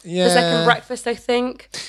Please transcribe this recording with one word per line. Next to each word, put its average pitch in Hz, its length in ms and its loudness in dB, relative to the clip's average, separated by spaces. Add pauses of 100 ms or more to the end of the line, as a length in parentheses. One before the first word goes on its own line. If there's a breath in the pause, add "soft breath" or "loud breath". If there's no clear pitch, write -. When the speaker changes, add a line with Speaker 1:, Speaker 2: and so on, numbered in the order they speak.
Speaker 1:
for 180 60 -20
Speaker 2:
Yeah. 175 220 2
Speaker 1:
second 170 360 2
breakfast, 240 420 0
I 233 80 -4
think. 247 540 -4 (200 loud breath)